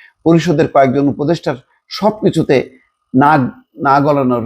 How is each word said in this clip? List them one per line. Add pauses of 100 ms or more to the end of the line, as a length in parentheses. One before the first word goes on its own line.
(240)
পরিষদের
কয়েকজন
উপদেষ্টার (340)
সবকিছুতে (580)
নাক (420)
না
গলানোর